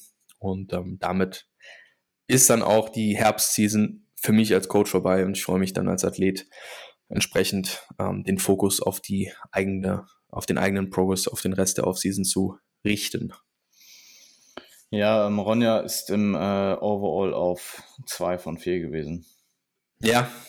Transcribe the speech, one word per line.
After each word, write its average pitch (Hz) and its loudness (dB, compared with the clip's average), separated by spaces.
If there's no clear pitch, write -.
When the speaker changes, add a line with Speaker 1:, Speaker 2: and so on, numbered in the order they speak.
Speaker 1:
Und, 95 -6
ähm, 92 -6
damit 92 -2
ist 127 4
dann 117 6
auch 107 4
die 104 0
Herbstseason 107 2
für - -2
mich 107 6
als 95 2
Coach 104 4
vorbei. 92 2
Und 98 -2
ich - -6
freue 92 0
mich 92 0
dann 95 0
als 92 0
Athlet 95 -2
entsprechend, - -4
ähm, 98 -4
den 95 -2
Fokus 98 0
auf - -4
die 98 -4
eigene, 95 -2
auf - -10
den - -2
eigenen 95 0
Progress, 95 0
auf - -8
den 95 -2
Rest 95 0
der - 0
Offseason 95 -2
zu 95 -2
richten. - -4
Speaker 2:
Ja, 107 4
ähm, 104 0
Ronja 113 2
ist - -6
im, 104 2
äh, 85 0
Overall 98 0
auf - -4
zwei 87 -4
von 80 -10
vier 90 -4
gewesen. 80 -6
Speaker 1:
Ja, 120 2